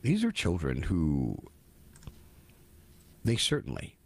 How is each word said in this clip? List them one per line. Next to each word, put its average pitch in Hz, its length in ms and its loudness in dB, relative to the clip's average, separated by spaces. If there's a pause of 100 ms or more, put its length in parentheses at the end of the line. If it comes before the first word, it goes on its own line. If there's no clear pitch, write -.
These 202 200 2
are 233 80 2
children 76 520 -2
who, 73 540 2 (1900)
they 113 100 4
certainly - 720 -2